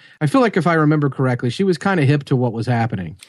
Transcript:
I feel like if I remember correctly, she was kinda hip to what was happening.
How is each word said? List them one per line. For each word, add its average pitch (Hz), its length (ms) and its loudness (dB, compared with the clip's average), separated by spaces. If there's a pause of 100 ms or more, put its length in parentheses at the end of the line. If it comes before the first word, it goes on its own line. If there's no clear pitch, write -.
(200)
I 151 80 2
feel 269 120 2
like 233 160 2
if 165 100 0
I 175 80 2
remember 151 360 2
correctly, 127 400 -2
she 190 140 -2
was 185 120 2
kinda 185 280 0
hip 143 200 2
to 139 120 -2
what 123 160 0
was 113 140 -8
happening. 110 500 -4 (120)